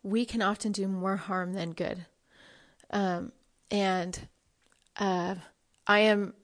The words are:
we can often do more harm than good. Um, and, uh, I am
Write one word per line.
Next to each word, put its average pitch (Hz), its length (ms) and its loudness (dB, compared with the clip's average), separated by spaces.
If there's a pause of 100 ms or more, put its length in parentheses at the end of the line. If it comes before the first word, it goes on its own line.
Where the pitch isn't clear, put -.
we 220 220 2
can 233 160 -4
often 208 320 0
do 196 160 -2
more 190 260 0
harm 185 380 -4
than 170 180 -4
good. 175 340 -4 (840)
Um, 180 400 -2 (400)
and, 185 560 0 (720)
uh, 185 380 0 (520)
I 208 120 6
am 208 340 4 (100)